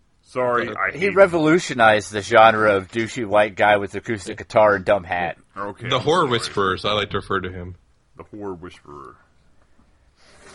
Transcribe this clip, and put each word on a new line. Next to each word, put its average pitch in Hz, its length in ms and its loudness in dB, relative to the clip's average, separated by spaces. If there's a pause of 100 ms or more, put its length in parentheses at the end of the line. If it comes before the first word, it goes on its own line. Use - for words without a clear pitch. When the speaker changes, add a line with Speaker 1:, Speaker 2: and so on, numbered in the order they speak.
(240)
Speaker 1:
Sorry, 120 460 -2
Speaker 2:
Uh, 107 80 -10
Speaker 1:
I 95 140 -2
Speaker 3:
He 147 80 -10
Speaker 1:
hate 196 100 0
him. 175 60 -4
Speaker 3:
revolutionized 156 960 2
the 104 100 -4
genre 110 540 6
of 92 140 -4
douchey 113 360 -6
white 104 300 2
guy 104 220 4
with 101 180 -8
acoustic 107 420 -10
guitar 107 380 2
and 95 80 -4
dumb 101 220 0
hat. 87 320 -6 (180)
Speaker 1:
Okay, 104 340 -12
Speaker 2:
The 127 80 0
Speaker 1:
I'm 117 40 -8
Speaker 2:
Horror 160 220 2
Speaker 1:
sorry. 135 80 -2
Speaker 2:
Whisperers, 98 540 -2
I 104 80 -2
like 101 180 -4
to 104 60 -4
refer 95 240 -6
to 92 100 -10
him. 90 240 -14 (420)
Speaker 1:
The 95 60 -18
Horror 101 320 -14
Whisperer. 73 600 -20 (1400)